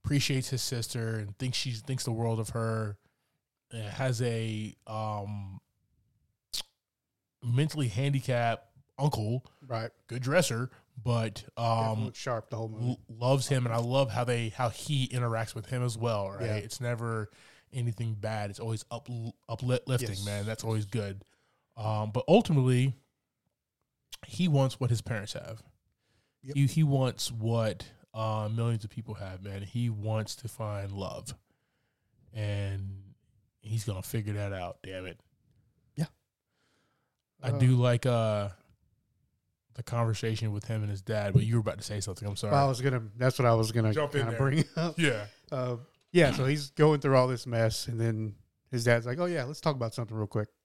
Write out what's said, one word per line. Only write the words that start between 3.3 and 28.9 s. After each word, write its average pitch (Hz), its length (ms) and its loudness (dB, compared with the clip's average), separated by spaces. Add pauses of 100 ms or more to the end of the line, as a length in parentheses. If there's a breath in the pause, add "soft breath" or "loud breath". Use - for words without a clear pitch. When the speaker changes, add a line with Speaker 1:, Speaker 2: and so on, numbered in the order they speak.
Speaker 1:
And 113 100 -8
has 120 380 -2
a, 113 520 -2 (140)
um, 104 720 -6 (1800)
mentally 139 440 0
handicapped 120 800 0 (300)
uncle, 127 480 0 (200)
Speaker 2:
Right. 117 260 -6 (160)
Speaker 1:
good 117 140 -6
dresser, 127 480 2 (320 soft breath)
but, 113 420 0 (140)
um, 117 320 2
Speaker 2:
Definitely 107 260 0
sharp 120 340 -6
the 110 80 -6
whole 113 120 -4
movie. 117 200 -2
Speaker 1:
l-, 123 100 -2 (100)
loves 123 380 2
him, 127 180 2
and 113 80 0
I 117 60 2
love 123 320 4
how 120 120 0
they, 117 260 0
how 123 200 0
he 135 380 -2
interacts 117 480 -2
with 110 120 -8
him 127 160 -2
as 113 140 -2
well, 107 320 0
right? - 120 -8
Speaker 2:
Yeah. 110 140 0
Speaker 1:
It's 104 240 -6
never 117 500 -2 (440 soft breath)
anything 120 400 -2
bad. 104 360 -4
It's 101 100 -12
always 113 320 -4
up-, 117 180 -10 (400)
uplifting, 123 600 0
Speaker 2:
Yes. 101 160 -6
Speaker 1:
man. 101 200 -2
That's 110 180 -6
always 110 220 0
good. 98 380 -4 (540)
Um, 107 340 -2
but 123 160 -2
ultimately, 131 680 6 (1300)
he 175 200 0
wants 135 320 4
what 123 100 0
his 113 120 2
parents 104 320 -6
have. - 300 -10 (800)
Speaker 2:
Yep. 135 120 -10
Speaker 1:
He, 139 120 4
he 160 160 4
wants 131 480 2
what, 113 540 0 (280)
uh, 110 400 -2
millions 117 300 0
of 104 60 -10
people 110 260 -10